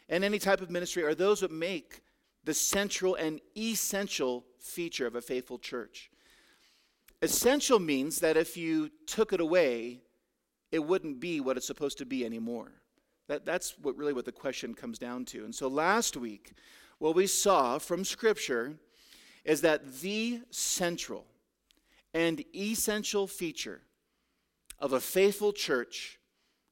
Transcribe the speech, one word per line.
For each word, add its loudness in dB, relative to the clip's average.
and 2
any 0
type 2
of -12
ministry, -2
are 2
those 4
what -2
make -6
the 0
central 0
and -4
essential -2
feature -6
of -4
a -4
faithful -6
church? -10
Essential 4
means 2
that 6
if 0
you 0
took 0
it 0
away, 2
it 2
wouldn't 0
be -4
what 0
it's -8
supposed -6
to -10
be -2
anymore. -6
That, -6
that's -4
what, -4
really -2
what -4
the -10
question -6
comes -10
down -8
to. -12
And -12
so -4
last 2
week, -10
what 2
we 4
saw 4
from -4
Scripture 0
is 4
that 2
the -2
central -2
and 2
essential 0
feature -8
of 0
a 4
faithful 4
church, -4